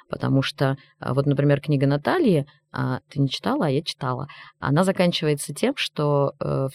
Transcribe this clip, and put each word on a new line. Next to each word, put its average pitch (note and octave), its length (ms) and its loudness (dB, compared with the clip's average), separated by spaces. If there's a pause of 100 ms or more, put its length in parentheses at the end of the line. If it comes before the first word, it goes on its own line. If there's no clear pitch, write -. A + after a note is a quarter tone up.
Потому C3 340 0
что, C3+ 340 -2 (220)
а, B2 140 -4
вот, C#3 120 0
например, C#3+ 340 2
книга C#3+ 280 0
Натальи, D#3+ 580 2 (260)
а, B2+ 280 -2 (100)
ты C#3+ 120 -4
не C#3 80 2
читала, C4 360 -2
а D3 40 2
я C#3 120 0
читала, C3 460 -6 (320)
она D3 240 2
заканчивается E3+ 720 0
тем, A#3 220 0
что, D3 640 0
э, C3+ 360 -2